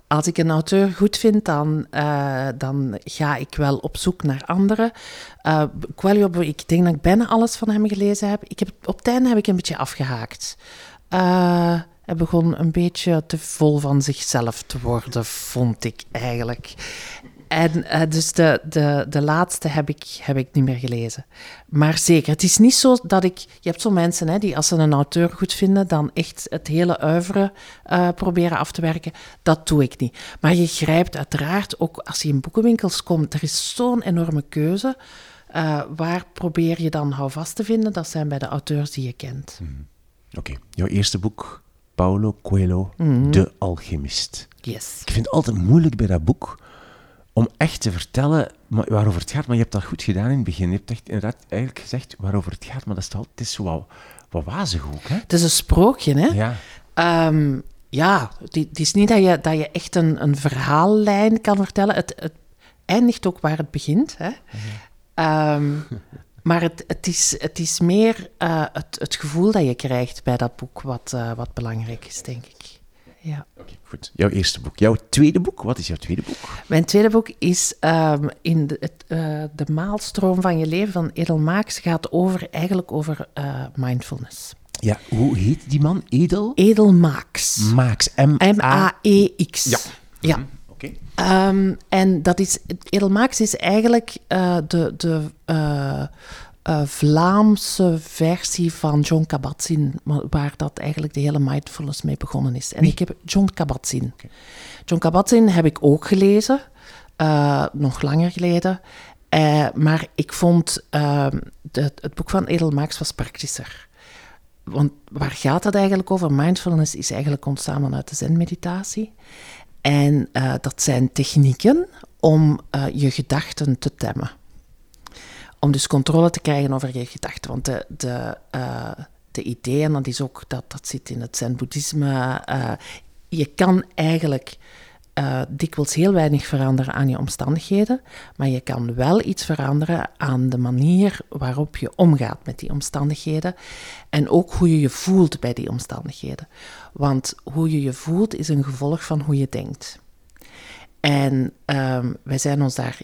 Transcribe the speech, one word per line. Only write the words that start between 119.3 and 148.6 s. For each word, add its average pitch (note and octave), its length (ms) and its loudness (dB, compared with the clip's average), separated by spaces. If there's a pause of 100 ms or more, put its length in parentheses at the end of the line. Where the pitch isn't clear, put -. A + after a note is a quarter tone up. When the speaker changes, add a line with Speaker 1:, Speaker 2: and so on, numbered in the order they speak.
Speaker 1:
En, C#3+ 500 4
eh, C3 300 -2
dat - 200 -6
zijn B2+ 300 2
technieken D#3 760 4 (320)
om, D#3 400 6 (100)
eh, C#3 240 -2
je C#3+ 180 2
gedachten C#3+ 680 -2
te - 160 -4
temmen. - 360 -6 (1300)
Om C#3+ 120 2
dus C#3 160 0
controle D#3 420 4
te - 100 -4
krijgen C#3+ 340 0
over C3 240 -6
je B2 80 -6
gedachten. - 460 -12
Want B2+ 140 -8
de, C3 200 -4 (120)
de, B2 400 -8 (140)
eh, B2 400 -8 (400)
de - 120 -8
idee, C3 400 -2
en D#3 100 2
dat C#3 140 -2
is B2+ 140 -6
ook, - 260 -8
dat, B2 200 -8
dat - 200 -16
zit - 220 -12
in A#2+ 120 -8
het A#2 160 -10
zen-boeddhisme, C3 1080 -4
eh, B2+ 260 -4 (580)
je D#3+ 160 -2
kan F#3 380 2 (120)
eigenlijk, D#3+ 600 -2 (560)
eh, C3+ 360 -2
dikwijls D3 440 -4
heel F#3 200 4
weinig D3+ 340 2
veranderen C3 460 0
aan C3+ 160 2
je B2+ 80 0
omstandigheden, G3 840 -2 (340)
maar C#3 120 0
je B2+ 140 0
kan A#2+ 340 -4
wel C#3+ 300 4
iets - 200 -6
veranderen D3+ 720 -2
aan C3 320 0
de B2 80 -2
manier D3 640 2 (100)
waarop C3+ 480 -6
je - 180 -8
omgaat D3 500 4
met - 140 -10
die - 120 -8
omstandigheden D3+ 840 -4 (540)
en D3 200 0
ook F3 240 4
hoe F3 160 2
je D#3+ 100 4
je C#3 100 2
voelt F#3 500 2
bij B2 140 -4
die - 160 -8
omstandigheden. - 800 -10 (460)
Want C#3 400 -2 (100)
hoe D#3+ 280 -2
je D3+ 100 0
je C3+ 120 -2
voelt F#3 420 -2
is D3+ 120 -6
een C#3+ 160 2